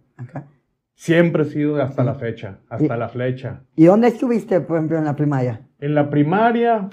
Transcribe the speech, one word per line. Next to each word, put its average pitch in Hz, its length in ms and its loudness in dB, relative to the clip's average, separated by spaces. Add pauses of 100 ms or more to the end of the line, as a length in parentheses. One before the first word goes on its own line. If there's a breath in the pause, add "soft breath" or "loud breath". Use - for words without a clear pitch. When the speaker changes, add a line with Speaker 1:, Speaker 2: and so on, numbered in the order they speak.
(180)
Speaker 1:
acá. 131 300 -16 (500)
Speaker 2:
Siempre 165 460 2
he - 40 0
sido 147 340 -2
hasta 131 220 -2
Speaker 1:
Sí. - 20 2
Speaker 2:
la 113 100 -2
fecha, 110 440 -10 (100)
hasta 123 260 -2
Speaker 1:
¿Y 117 40 -4
Speaker 2:
la 113 100 -6
flecha. 127 540 -8 (120)
Speaker 1:
y 156 80 6
dónde 208 240 6
estuviste, 226 540 0
por 156 160 -4
ejemplo, 160 200 -2
en 156 60 -2
la 151 140 -2
primaria? 131 500 -2 (120)
Speaker 2:
En 147 140 -4
la 147 160 2
primaria, 214 840 2